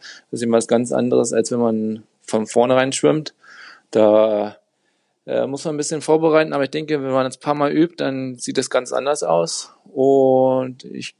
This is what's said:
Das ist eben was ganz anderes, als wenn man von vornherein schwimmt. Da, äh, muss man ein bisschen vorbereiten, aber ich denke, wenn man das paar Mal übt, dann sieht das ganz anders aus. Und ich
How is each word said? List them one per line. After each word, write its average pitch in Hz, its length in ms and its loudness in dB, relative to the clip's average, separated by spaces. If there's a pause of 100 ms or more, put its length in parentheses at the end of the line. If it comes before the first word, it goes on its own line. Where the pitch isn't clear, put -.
(320)
Das 117 80 -6
ist 120 40 -6
eben 117 80 0
was 113 160 2
ganz 120 240 0
anderes, 123 400 0
als 120 220 0
wenn 120 80 -2
man 110 420 -2 (200)
von 110 220 -2
vornherein 127 460 2
schwimmt. 147 420 0 (580)
Da, 107 680 4 (680)
äh, 123 220 -2
muss 135 160 -8
man 156 120 -6
ein - 20 -6
bisschen 147 240 -6
vorbereiten, 156 500 2
aber 143 140 0
ich 135 60 -6
denke, 151 300 -4
wenn 135 120 -4
man 131 100 2
das 127 140 -8
paar 147 180 -2
Mal 147 160 0
übt, 156 320 0
dann 131 320 -6
sieht 135 220 -10
das 131 120 -2
ganz 127 220 -2
anders 135 320 -4
aus. 165 500 -2 (200)
Und 131 880 2
ich - 360 -14